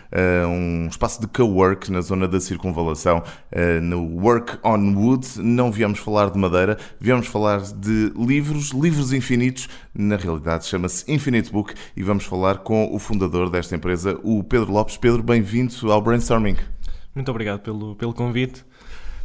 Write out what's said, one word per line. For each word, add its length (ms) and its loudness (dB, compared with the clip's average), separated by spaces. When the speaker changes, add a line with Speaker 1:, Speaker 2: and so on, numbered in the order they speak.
Speaker 1:
eh, 340 2
um 440 -2
espaço 320 -4
de 60 -4
cowork 640 2
na 120 -2
zona 260 0
da 100 2
Circunvalação, 840 0
eh, 300 2
no 240 -2
Work 400 2
on 320 4
Wood. 480 0
Não 300 2
viemos 280 0
falar 300 2
de 80 -2
madeira, 400 4
viemos 280 2
falar 340 0
de 520 0
livros, 580 -2
livros 420 2
infinitos. 560 0
Na 240 0
realidade, 480 -4
chama-se 440 -4
Infinite 400 0
Book 240 -4
e 80 -6
vamos 220 0
falar 320 0
com 360 0
o 60 -4
fundador 500 0
desta 240 -4
empresa, 480 -2
o 220 0
Pedro 300 0
Lopes. 240 0
Pedro, 260 4
bem-vindo 680 2
ao 80 6
Brainstorming. 560 2
Speaker 2:
Muito 160 -4
obrigado 300 -4
pelo, 340 -8
pelo 180 -4
convite. 520 -4